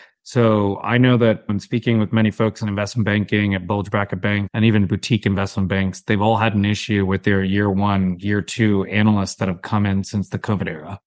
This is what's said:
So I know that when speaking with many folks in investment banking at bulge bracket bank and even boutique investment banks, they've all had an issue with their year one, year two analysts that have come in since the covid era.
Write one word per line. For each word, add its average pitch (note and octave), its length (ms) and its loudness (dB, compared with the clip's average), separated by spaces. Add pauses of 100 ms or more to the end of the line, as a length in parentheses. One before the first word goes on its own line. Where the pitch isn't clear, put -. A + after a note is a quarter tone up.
(220)
So G#2+ 600 2
I A2+ 160 2
know B2+ 200 6
that A2+ 300 2
when G2+ 120 -2
speaking A#2 400 0
with G#2+ 140 -2
many A2 180 4
folks A2 300 -2
in A2 80 -4
investment G2+ 360 -2
banking G#2 500 0
at F2+ 120 -6
bulge G2+ 240 -2
bracket G2+ 300 -2
bank G2+ 320 -2
and A2 100 0
even G#2+ 220 4
boutique G2+ 400 -2
investment G2 420 -2
banks, F#2+ 340 -2
they've G#2 200 0
all A2 160 2
had A2 180 0
an G2+ 80 2
issue G#2 420 0
with F#2+ 180 -2
their G2 200 2
year G2+ 260 0
one, F#2+ 500 0
year G2+ 220 -2
two G2+ 440 0
analysts G#2 500 0
that G2 140 -4
have E2+ 140 -6
come G#2 220 -2
in G2 200 -2
since G2+ 240 -6
the G2 100 -6
covid F#2+ 300 -4
era. D#2+ 380 -12